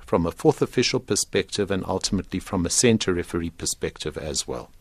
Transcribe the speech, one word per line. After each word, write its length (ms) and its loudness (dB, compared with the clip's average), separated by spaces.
from 200 2
a 60 0
fourth 300 2
official 400 0
perspective, 680 -2
and 140 -2
ultimately 540 -2
from 260 -2
a 40 0
center 440 4
referee 360 -2
perspective 680 -6
as 300 -6
well. 340 -8